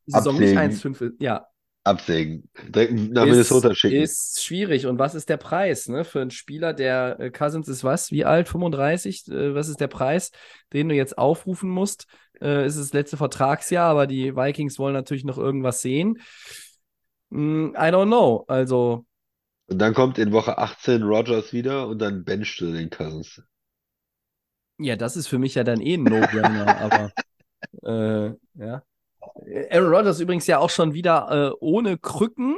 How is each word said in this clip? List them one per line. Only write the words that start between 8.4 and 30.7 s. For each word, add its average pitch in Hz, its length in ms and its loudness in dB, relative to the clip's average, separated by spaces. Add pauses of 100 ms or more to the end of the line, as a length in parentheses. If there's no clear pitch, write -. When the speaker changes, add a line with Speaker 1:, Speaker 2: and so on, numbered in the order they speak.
Speaker 1:
Fünfunddreißig? 170 800 -4
Äh, 139 260 -4
was 147 140 -4
ist 147 120 -10
der 143 80 -2
Preis, 143 440 -2 (420)
den 147 160 0
du 147 60 0
jetzt 135 240 -2
aufrufen 175 500 0
musst? 185 380 -4 (340)
Äh, 143 240 0
ist 151 140 -4
das 143 140 -8
letzte 143 240 -2
Vertragsjahr, 151 760 0
aber 143 160 4
die 131 280 -4
Vikings 143 440 -4
wollen 139 140 -2
natürlich 135 320 -4
noch 135 120 -6
irgendwas 135 440 -2
sehen. 170 380 0 (1120)
Hm, 156 480 -2
I 160 140 2
don't 190 160 4
know. 180 400 4
Also 123 580 0 (640)
Speaker 2:
Und 92 100 -4
dann 110 160 4
kommt 127 240 4
in 104 140 0
Woche 110 260 2
achtzehn 117 460 0
Rodgers 110 500 0
wieder 131 340 -4
und 107 120 -8
dann 101 240 -4
benchst 98 360 -6
du 85 120 -4
den 82 180 -6
Cousins. - 540 -12 (1400)
Speaker 1:
Ja, 131 160 -2
das 117 200 -6
ist 160 120 -6
für 135 100 -2
mich 131 160 -2
ja 123 100 0
dann 117 180 2
eh 165 120 0
ein 165 100 -2
No-Brainer, 107 800 2
<laughs> 107 320 0 (680)
aber, 110 480 -2
äh, - 20 -14 (260)
ja. 117 240 -12 (880)
Aaron 170 200 4
Rodgers 185 280 4
übrigens 175 260 -2
ja 160 140 4
auch 165 100 4
schon 160 240 2